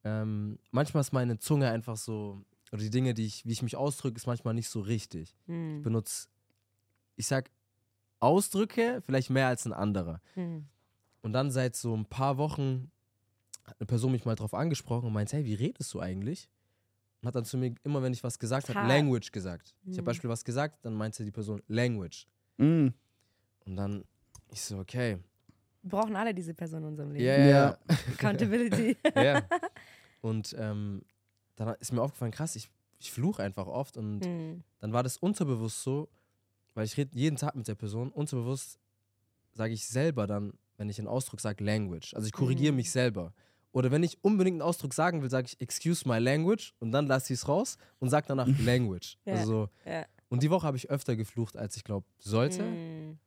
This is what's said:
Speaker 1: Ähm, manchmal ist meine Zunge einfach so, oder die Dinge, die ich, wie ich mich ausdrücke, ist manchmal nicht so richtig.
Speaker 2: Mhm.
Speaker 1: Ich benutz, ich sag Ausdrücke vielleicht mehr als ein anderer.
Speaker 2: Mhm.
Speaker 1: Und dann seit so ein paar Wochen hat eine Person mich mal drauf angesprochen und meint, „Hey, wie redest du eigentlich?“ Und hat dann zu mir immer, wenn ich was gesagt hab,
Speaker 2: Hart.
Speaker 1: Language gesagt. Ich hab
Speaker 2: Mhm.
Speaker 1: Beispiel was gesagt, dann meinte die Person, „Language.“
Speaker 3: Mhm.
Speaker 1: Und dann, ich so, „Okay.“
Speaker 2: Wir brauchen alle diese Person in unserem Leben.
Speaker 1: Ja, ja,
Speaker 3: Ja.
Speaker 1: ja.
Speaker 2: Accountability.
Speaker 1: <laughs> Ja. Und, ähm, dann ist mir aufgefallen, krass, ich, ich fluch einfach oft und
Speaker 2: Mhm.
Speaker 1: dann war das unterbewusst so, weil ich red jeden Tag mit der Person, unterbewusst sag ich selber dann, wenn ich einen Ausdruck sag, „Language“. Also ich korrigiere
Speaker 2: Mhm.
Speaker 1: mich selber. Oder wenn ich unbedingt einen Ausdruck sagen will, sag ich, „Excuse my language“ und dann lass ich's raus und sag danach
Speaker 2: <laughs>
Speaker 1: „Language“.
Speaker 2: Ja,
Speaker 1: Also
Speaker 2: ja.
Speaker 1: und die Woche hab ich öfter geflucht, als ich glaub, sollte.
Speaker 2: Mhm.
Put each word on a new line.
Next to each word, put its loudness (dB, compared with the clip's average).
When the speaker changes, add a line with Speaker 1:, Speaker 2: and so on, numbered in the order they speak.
Speaker 1:
Ähm, -4
manchmal 2
ist -2
meine 0
Zunge 2
einfach -4
so, -8
oder -6
die -2
Dinge, 2
die 0
ich, -10
wie -2
ich -4
mich -4
ausdrücke, -4
ist -10
manchmal -2
nicht -4
so -6
richtig. -6
Speaker 2:
Mhm. -8
Speaker 1:
Ich -10
benutz, -2
ich -6
sag -2
Ausdrücke 4
vielleicht 0
mehr 4
als -2
ein -4
anderer. 0
Speaker 2:
Mhm. -8
Speaker 1:
Und -4
dann 2
seit 0
so -2
ein -2
paar 0
Wochen -2
hat -20
eine -6
Person 2
mich -2
mal 0
drauf -6
angesprochen -2
und -2
meint, 0
„Hey, -2
wie -2
redest -4
du -6
eigentlich?“ -6
Und -6
hat -6
dann -2
zu -4
mir -2
immer, -2
wenn 0
ich -6
was -6
gesagt -2
hab, -4
Speaker 2:
Hart. 2
Speaker 1:
Language 4
gesagt. -8
Ich -6
hab -6
Speaker 2:
Mhm. -2
Speaker 1:
Beispiel -2
was -4
gesagt, -4
dann -6
meinte -4
die -6
Person, -6
„Language.“ 0
Speaker 3:
Mhm. 6
Speaker 1:
Und -8
dann, -4
ich -12
so, -8
„Okay.“ -4
Speaker 2:
Wir -12
brauchen -2
alle -2
diese -8
Person -8
in -8
unserem -8
Leben. -2
Speaker 1:
Ja, 6
ja, 10
Speaker 3:
Ja. 8
Speaker 1:
ja. 6
Speaker 2:
Accountability. 2
Speaker 1:
<laughs> 6
Ja. 6
Und, -2
ähm, -4
dann -4
ist -6
mir 2
aufgefallen, -4
krass, -6
ich, -14
ich -16
fluch 0
einfach -4
oft -6
und -4
Speaker 2:
Mhm. -8
Speaker 1:
dann -6
war 2
das -2
unterbewusst -2
so, -4
weil -2
ich -4
red -2
jeden 0
Tag -4
mit -6
der -4
Person, -6
unterbewusst -6
sag -2
ich -6
selber 2
dann, -2
wenn -4
ich -6
einen -6
Ausdruck -4
sag, -4
„Language“. -2
Also -4
ich -4
korrigiere 2
Speaker 2:
Mhm. 2
Speaker 1:
mich 0
selber. 0
Oder 4
wenn 4
ich -2
unbedingt 4
einen -4
Ausdruck -2
sagen 2
will, -2
sag 2
ich, -16
„Excuse -2
my 4
language“ 2
und -4
dann 2
lass 2
ich's -2
raus 0
und 0
sag 4
danach 0
Speaker 2:
<laughs> 6
Speaker 1:
„Language“. 2
Speaker 2:
Ja, -2
Speaker 1:
Also 2
Speaker 2:
ja. -6
Speaker 1:
und 2
die 4
Woche 4
hab 0
ich -6
öfter 0
geflucht, -4
als -8
ich -14
glaub, -4
sollte. 0
Speaker 2:
Mhm. -8